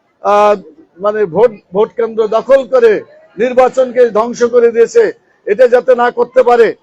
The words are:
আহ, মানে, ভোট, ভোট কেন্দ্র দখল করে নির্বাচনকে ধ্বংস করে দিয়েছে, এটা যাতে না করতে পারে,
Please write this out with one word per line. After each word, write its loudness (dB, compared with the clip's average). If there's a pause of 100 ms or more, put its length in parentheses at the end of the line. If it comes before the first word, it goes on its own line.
(220)
আহ, 0 (460)
মানে, -4
ভোট, 0 (220)
ভোট -2
কেন্দ্র -4
দখল 0
করে 0 (360)
নির্বাচনকে 0
ধ্বংস -4
করে 2
দিয়েছে, 0 (320)
এটা 2
যাতে 2
না -2
করতে 0
পারে, 2